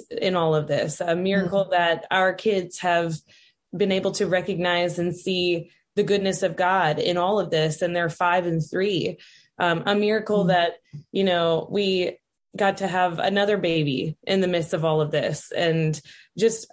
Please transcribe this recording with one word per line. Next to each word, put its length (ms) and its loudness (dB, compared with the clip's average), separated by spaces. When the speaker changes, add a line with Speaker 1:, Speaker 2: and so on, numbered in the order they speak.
Speaker 1:
in 260 -2
all 200 2
of 120 0
this, 340 -2
a 140 0
miracle 480 0
Speaker 2:
Mm-hmm. 80 -4
Speaker 1:
that 400 0
our 220 2
kids 460 -2
have 360 0
been 160 0
able 220 0
to 120 -2
recognize 720 0
and 160 -2
see 560 -2
the 80 2
goodness 400 0
of 120 -2
God 440 2
in 180 0
all 220 2
of 100 -2
this. 320 0
And 140 -2
they're 140 0
five 360 0
and 180 0
three. 540 -2
Um, 280 0
a 100 2
miracle 440 0
Speaker 2:
Mm-hmm. 100 2
Speaker 1:
that, 240 2
you 120 0
know, 480 2
we 480 0
got 220 0
to 100 -4
have 320 0
another 380 2
baby 640 0
in 180 0
the 60 2
midst 260 -2
of 100 -2
all 180 2
of 100 -2
this, 400 -4
and 500 0
just 340 0